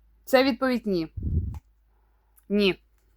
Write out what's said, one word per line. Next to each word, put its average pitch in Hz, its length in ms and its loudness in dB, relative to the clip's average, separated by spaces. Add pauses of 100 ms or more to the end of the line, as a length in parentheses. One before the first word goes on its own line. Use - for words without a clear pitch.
(260)
Це 262 180 4
відповідь 254 440 0
ні. 170 260 -2 (1400)
Ні. 202 340 0 (340)